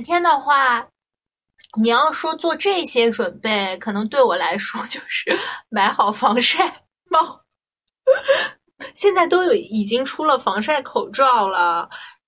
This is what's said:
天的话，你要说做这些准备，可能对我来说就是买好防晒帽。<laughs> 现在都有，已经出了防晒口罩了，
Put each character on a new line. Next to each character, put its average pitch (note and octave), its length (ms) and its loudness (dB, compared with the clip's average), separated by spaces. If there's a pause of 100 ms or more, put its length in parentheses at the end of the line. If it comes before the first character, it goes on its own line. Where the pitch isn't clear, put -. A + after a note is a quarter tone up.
天 F4 180 0
的 D#4+ 180 2
话， C4+ 460 0 (960)
你 A3+ 60 2
要 C#4 220 4
说 D#4+ 260 -6
做 D#4+ 200 -2
这 F#4 280 0
些 A#3 260 2
准 G3 300 -6
备， G3 380 -2
可 G#3 140 -8
能 G#3+ 160 -4
对 C#4 140 2
我 G3 140 4
来 F3+ 200 -2
说 G#3 300 -8
就 - 120 -4 (100)
是 - 280 -2 (320)
买 G#3 240 0
好 G3+ 180 0
防 A#3 300 0
晒 - 440 0 (260)
帽。 E4+ 320 0 (640)
<laughs> - 880 0
现 G4+ 200 2
在 F4 120 4
都 F4+ 180 2
有， D#4+ 80 4
已 G#3 320 0
经 A3+ 200 -2
出 D#4 200 -6
了 C#4+ 140 4
防 G3+ 240 -2
晒 D4+ 180 0
口 A#3 300 -6
罩 A#3 380 2
了， F3 400 0 (400)